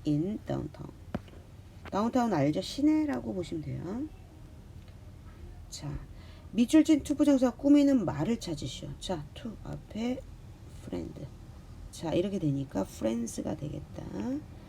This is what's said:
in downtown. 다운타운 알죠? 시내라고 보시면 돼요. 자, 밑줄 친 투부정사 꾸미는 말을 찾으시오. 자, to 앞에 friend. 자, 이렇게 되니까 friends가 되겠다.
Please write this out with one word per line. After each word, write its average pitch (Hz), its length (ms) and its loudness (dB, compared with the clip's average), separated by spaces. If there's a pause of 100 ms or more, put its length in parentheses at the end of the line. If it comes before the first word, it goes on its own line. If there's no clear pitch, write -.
in 160 400 2
downtown. - 460 -6 (1000)
다운타운 226 420 2
알죠? 151 280 4
시내라고 277 720 2
보시면 170 300 -4
돼요. 156 440 -4 (1600)
자, 143 280 -10 (540)
밑줄 240 320 8
친 302 200 6
투부정사 269 480 6
꾸미는 277 540 8
말을 156 340 0
찾으시오. 147 500 -6 (100)
자, 156 340 -4
to 220 300 -10
앞에 226 560 -4 (640)
friend. - 420 -8 (680)
자, - 220 -4
이렇게 196 240 2
되니까 143 440 0
friends가 226 720 -2
되겠다. - 500 -8 (640)